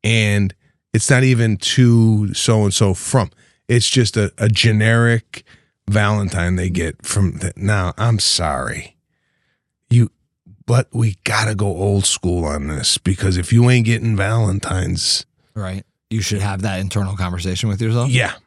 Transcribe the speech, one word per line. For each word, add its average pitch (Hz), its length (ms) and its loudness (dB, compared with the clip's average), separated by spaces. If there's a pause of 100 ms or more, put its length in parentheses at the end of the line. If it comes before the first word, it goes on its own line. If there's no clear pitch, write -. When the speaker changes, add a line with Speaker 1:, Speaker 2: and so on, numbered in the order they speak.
Speaker 1:
And 104 500 2 (380)
it's - 180 0
not 131 140 6
even 117 340 2
to 113 760 4
so-and-so 104 600 2
from. - 360 -2 (380)
It's 117 200 2
just 120 280 0
a, 104 220 0
a 110 100 2
generic 113 960 2 (440)
Valentine 98 680 0
they 90 140 -2
get 82 340 -6
from 95 340 0
the, 92 180 -6
now, 98 420 -2
I'm 110 200 0
sorry. 69 800 -4 (920)
You, 120 200 2 (540)
but 123 280 0
we 113 320 -2
gotta 107 300 -2
go 101 120 -2
old 98 400 0
school 87 380 -2
on 73 240 -4
this 71 300 -4
because 92 380 -2
if 87 160 -2
you 120 180 6
ain't 123 160 4
getting 113 300 0
Valentines 98 1080 -2 (280)
Speaker 2:
Right. 95 300 -10 (260)
You 110 100 -2
should 98 220 -4
have 98 200 -4
that 98 180 -4
internal 95 360 -4
conversation 92 540 -4
with 98 100 -4
yourself. 120 300 0
Speaker 1:
Yeah. 123 240 0 (120)